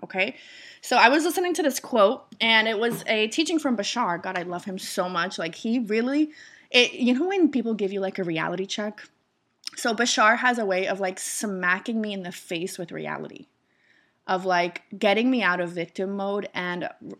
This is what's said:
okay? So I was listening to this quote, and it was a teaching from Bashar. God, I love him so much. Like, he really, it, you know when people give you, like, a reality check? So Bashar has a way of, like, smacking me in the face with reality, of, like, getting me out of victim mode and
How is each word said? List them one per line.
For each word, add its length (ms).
okay? 340
So 140
I 140
was 160
listening 300
to 80
this 160
quote, 460
and 280
it 120
was 260
a 220
teaching 320
from 160
Bashar. 460
God, 160
I 60
love 200
him 140
so 320
much. 280
Like, 180
he 240
really, 500
it, 220
you 200
know 140
when 240
people 220
give 180
you, 80
like, 180
a 60
reality 420
check? 360
So 180
Bashar 440
has 200
a 60
way 240
of, 140
like, 180
smacking 800
me 140
in 100
the 80
face 460
with 160
reality, 540
of, 200
like, 380
getting 320
me 140
out 160
of 120
victim 440
mode 380
and 340